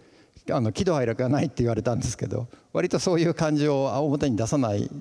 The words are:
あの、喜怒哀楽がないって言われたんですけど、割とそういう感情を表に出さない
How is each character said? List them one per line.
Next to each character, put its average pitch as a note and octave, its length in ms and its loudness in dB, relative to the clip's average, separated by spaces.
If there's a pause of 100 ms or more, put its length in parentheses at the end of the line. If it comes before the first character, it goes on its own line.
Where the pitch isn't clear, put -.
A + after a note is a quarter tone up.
(500)
あ D3 100 2
の、 A2 100 0
喜 G3 140 -2
怒 F3 120 2
哀 B2+ 100 0
楽 A2+ 160 0
が B2+ 60 0
な C#3+ 140 2
い E3+ 40 0
っ - 20 -2
て - 160 -12
言 - 20 2
わ A#2 80 2
れ G#2+ 80 -2
た A#2+ 120 0
ん - 40 -2
で C3 80 -4
す A#2 100 -6
け - 120 -6
ど、 A#2 180 -4 (260)
割 F3 160 0
と F3+ 120 -2
そ F#3 140 2
う E3 60 4
い E3 60 4
う E3 80 2
感 D3+ 220 0
情 C#3+ 260 2
を C3+ 60 0 (180)
表 D3 240 0
に A2+ 60 0
出 A2+ 100 0
さ D3 120 0
な A2 180 2
い G#2+ 120 -2 (120)